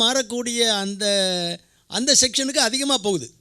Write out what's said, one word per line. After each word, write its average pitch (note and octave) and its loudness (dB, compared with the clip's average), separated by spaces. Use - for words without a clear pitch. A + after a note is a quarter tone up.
மாறக்கூடிய A#3+ -2
அந்த, G3 -4
அந்த B3+ 0
செக்ஷனுக்கு C4+ 0
அதிகமா C4+ 0
போகுது. D#3+ -2